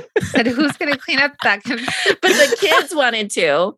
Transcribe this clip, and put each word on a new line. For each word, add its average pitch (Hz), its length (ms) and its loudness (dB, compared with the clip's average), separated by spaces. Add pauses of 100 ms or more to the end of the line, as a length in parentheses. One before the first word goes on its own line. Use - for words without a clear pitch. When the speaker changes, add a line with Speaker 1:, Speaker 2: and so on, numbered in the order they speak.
(120)
Speaker 1:
<laughs> - 100 0
Speaker 2:
Said, 240 240 0
"Who's 269 300 0
gonna 285 220 -2
clean 302 200 -4
up 285 140 0 (100)
that 202 220 0
confetti?" 262 580 -2
Speaker 1:
But 370 80 4
the 294 300 4
kids 381 340 2
wanted 226 360 0
to. 170 480 0